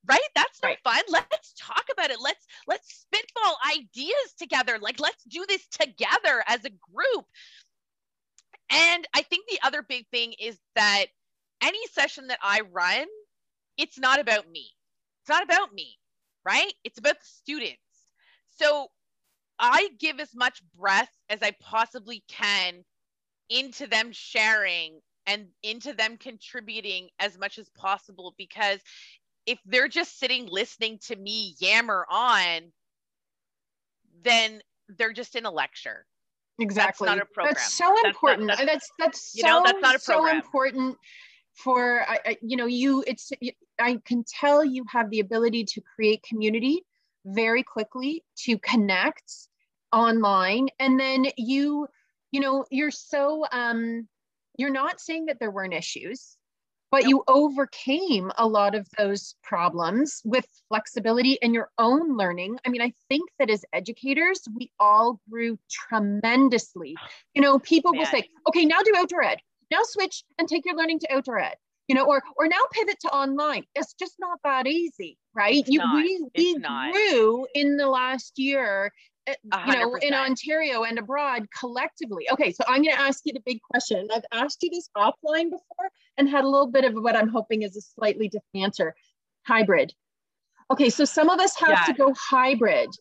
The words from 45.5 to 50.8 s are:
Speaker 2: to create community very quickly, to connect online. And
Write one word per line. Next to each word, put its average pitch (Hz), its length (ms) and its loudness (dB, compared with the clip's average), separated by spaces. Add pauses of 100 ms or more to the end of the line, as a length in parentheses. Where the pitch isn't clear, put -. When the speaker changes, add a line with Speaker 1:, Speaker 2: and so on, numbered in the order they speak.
Speaker 2:
to - 160 -10
create 214 420 0
community 226 640 -2 (420)
very 226 380 0
quickly, 262 600 -6 (200)
to 233 140 2
connect 202 880 -2 (440)
online. 226 760 2 (100)
And 262 220 4